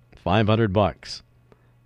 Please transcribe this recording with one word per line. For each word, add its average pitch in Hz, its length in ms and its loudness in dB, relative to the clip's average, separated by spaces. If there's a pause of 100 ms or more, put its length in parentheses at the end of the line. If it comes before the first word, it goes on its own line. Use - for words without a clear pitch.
(160)
five 104 300 0
hundred 110 260 0
bucks. - 500 -2 (640)